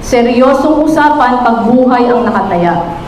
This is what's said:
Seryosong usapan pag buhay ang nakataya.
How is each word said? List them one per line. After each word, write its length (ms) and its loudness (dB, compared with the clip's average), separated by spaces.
Seryosong 800 2
usapan 560 0
pag 240 0
buhay 400 2
ang 240 0
nakataya. 800 -2